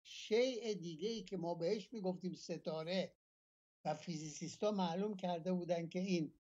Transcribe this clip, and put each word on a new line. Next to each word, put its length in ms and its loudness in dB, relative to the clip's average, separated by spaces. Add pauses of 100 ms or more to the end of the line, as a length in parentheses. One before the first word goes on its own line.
شیء 720 2
دیگه‌ای 480 -2
که 140 -6
ما 180 0
بهش 380 0
می‌گفتیم 420 -2
ستاره 800 -2 (720)
و 100 2
فیزیسیستا 760 -2
معلوم 460 2
کرده 360 0
بودن 360 0
که 100 -4
این 440 2